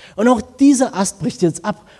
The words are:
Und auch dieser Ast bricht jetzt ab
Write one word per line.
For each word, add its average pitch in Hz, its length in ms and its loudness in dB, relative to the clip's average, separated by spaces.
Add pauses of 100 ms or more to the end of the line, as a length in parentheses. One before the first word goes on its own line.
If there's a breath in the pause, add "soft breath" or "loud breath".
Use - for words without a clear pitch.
(140 loud breath)
Und 220 140 0
auch 247 120 2
dieser 269 540 0
Ast 185 240 -4
bricht 165 240 -6
jetzt 170 220 -2
ab - 200 -8 (160 soft breath)